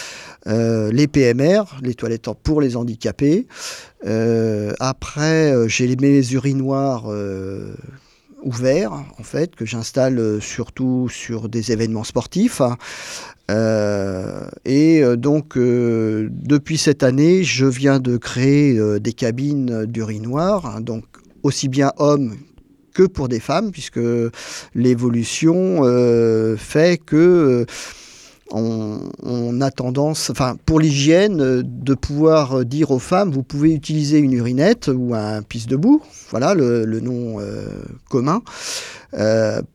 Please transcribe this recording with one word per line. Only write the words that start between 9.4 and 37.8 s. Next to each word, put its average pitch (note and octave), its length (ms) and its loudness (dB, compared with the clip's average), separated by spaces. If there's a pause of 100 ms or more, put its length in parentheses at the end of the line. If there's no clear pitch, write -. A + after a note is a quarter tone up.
que A2+ 100 -8
j'installe, A#2+ 540 -2
euh, G#2+ 180 0
surtout B2+ 680 -4
sur A2+ 400 -8
des A2+ 240 -2
événements A2 320 -2
sportifs. - 580 -2 (880)
Euh, G2+ 960 -2 (180)
et, D3+ 380 4
euh, B2 140 4
donc, D3 400 -2
euh, A#2 720 0
depuis C#3+ 480 -2
cette C#3+ 240 2
année, D3+ 400 4
je C3 240 0
viens C3+ 320 2
de B2 180 0
créer, C3+ 640 2
euh, G#2 220 0
des A2+ 120 -4
cabines B2 760 -2
d'urinoirs, A#2+ 800 -4
hein, A2 140 -10
donc A2+ 240 -8 (380)
aussi C#3 260 -2
bien C#3 280 2
hommes C#3+ 380 2 (580)
que F#3 120 4
pour E3+ 240 -2
des A#2+ 120 -2
femmes, G3 300 -2
puisque C3+ 300 -10 (760)
l'évolution, B2+ 1080 2
euh, A#2 760 4
fait E3 420 2
que, - 180 -2
euh, D#3 480 4 (840)
on, A2 500 -4 (220)
on A#2+ 380 -4
a C3+ 100 0
tendance, C#3 600 -2
enfin, B2+ 260 -2 (100)
pour D#3 140 4
l'hygiène, D#3 600 4
euh, B2+ 240 2
de B2 300 -2
pouvoir, D3 640 2
euh, B2 40 0
dire C#3 260 -2
aux C3 80 2
femmes, F#3 320 0
vous C3+ 140 -4
pouvez D3 280 2
utiliser D3+ 460 0
une C#3 140 4
urinette C3 600 2
ou B2 220 -2
un G#2+ 280 -4
pisse-debout, C3+ 600 2 (280)
voilà D3 240 0
le, A#2+ 300 2
le A2 140 -4
nom, A#2+ 400 -6
euh, G2+ 280 -10 (440)